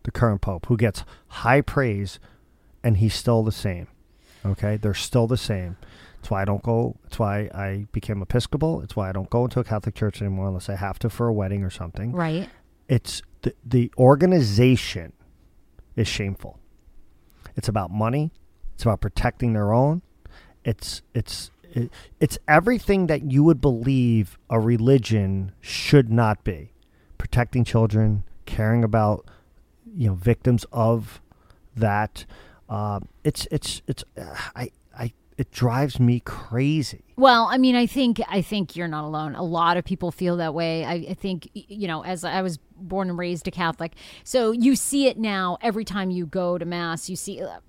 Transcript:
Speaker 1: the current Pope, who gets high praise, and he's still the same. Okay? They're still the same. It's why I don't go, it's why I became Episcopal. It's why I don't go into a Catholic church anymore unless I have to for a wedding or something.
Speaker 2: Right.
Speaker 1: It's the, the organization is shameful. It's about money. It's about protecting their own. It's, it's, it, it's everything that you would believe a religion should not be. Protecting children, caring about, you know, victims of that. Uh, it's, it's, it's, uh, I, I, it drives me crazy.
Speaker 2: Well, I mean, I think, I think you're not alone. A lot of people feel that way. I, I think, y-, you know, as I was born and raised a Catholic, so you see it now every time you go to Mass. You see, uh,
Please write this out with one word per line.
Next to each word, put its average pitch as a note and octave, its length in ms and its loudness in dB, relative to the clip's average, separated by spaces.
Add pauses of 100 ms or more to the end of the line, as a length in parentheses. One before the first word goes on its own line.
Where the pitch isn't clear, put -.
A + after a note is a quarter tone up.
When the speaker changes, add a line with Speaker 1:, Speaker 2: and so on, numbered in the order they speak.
Speaker 1:
the - 80 -8
current A2 300 0
Pope, F#2 240 -6
who B2 100 2
gets A2 280 0 (240)
high C3+ 340 2
praise, G#2 580 -2 (640)
and A2 140 4
he's G#2+ 160 4
still A#2 300 2
the G#2+ 80 0
same. F2+ 360 -6 (580)
Okay? G#2 320 -2
They're G#2 160 0
still A#2 340 0
the A#2+ 100 0
same. F#2 400 -6 (420)
It's - 120 -16
why G2 100 -2
I G2 40 0
don't G2+ 180 -2
go, A#2 320 0 (100)
it's - 140 -14
why G#2 340 -2
I G2 380 -8
became G#2 300 -6
Episcopal. D#3 600 -2
It's - 140 -12
why F#2+ 140 -2
I - 20 -6
don't F#2+ 180 -6
go A#2+ 140 2
into B2+ 160 -2
a A#2+ 40 -2
Catholic G#2 300 -4
church - 280 -4
anymore G2 260 -2
unless F#2 220 -6
I G2 60 -6
have F#2+ 240 -6
to A#2 100 -2
for A#2 180 -2
a A#2 60 0
wedding G2 300 -2
or F2+ 60 -4
something. F#2 440 -8
Speaker 2:
Right. E3+ 360 -2 (400)
Speaker 1:
It's - 320 -2 (220)
the, A#2 100 -4 (100)
the A#2+ 340 2
organization B2+ 1160 4 (840)
is A2+ 120 0
shameful. - 500 -8 (1000)
It's - 140 -4
about G2 220 -2
money. A#2+ 400 0 (420)
It's - 100 -10
about G#2+ 180 2
protecting A#2+ 520 0
their G#2 180 2
own. C#3+ 300 2 (600)
It's, - 400 -6 (100)
it's, - 380 -6 (120)
it, - 280 -6 (280)
it's - 280 0
everything F#3+ 580 4
that D3+ 260 -2
you C#3 120 6
would D#3 180 6
believe A#2+ 760 2 (100)
a A2+ 100 2
religion A2 920 2 (100)
should - 500 4
not A2+ 320 2
be. E2 280 -8 (480)
Protecting B2 440 0
children, A2 600 2 (240)
caring A2 360 0
about, G#2+ 420 2 (720)
you B2+ 120 0
know, F#2+ 80 2
victims A2+ 560 2
of A2+ 500 0 (540)
that. G#2+ 500 -2 (420)
Uh, G#2 320 -4 (240)
it's, - 280 -2
it's, - 360 -6
it's, - 160 -6 (140)
uh, D2 180 -16 (200)
I, B2 160 -10 (260)
I, A#2 160 -8 (240)
it - 140 -4
drives B2 480 0
me A#2+ 220 4
crazy. - 840 -4 (140)
Speaker 2:
Well, A#3+ 340 6
I B3 60 0
mean, B3+ 180 4
I A#3+ 100 4
think, A#3+ 420 0
I G3 140 0
think F#3+ 340 -4
you're E3+ 120 -6
not D3+ 160 -8
alone. D#3 320 -6
A E3+ 80 -6
lot E3+ 340 2
of F3 60 -2
people F3+ 280 -4
feel F3 260 -2
that D#3+ 160 -2
way. E3 320 -2
I, D#3+ 80 -4
I F3 200 -6
think, F#3 400 -8
y-, G#3 140 -16
you G3+ 200 -8
know, D#3+ 160 -6
as F3 200 -8
I F3+ 180 -4
was F3+ 160 -4 (200)
born F#3 320 -4
and F3 100 -6
raised F3 280 -6
a F#3 40 -6
Catholic, E3 420 -4 (300)
so A#3 280 2
you A#3+ 240 4
see C#4 320 0
it - 100 0
now F#3+ 440 -2
every A3+ 240 -2
time F#3 240 -4
you F3+ 160 -4
go F3 320 -2
to E3+ 80 -6
Mass. E3+ 440 -6
You F3+ 80 -8
see, - 240 -10
uh, E2+ 280 -10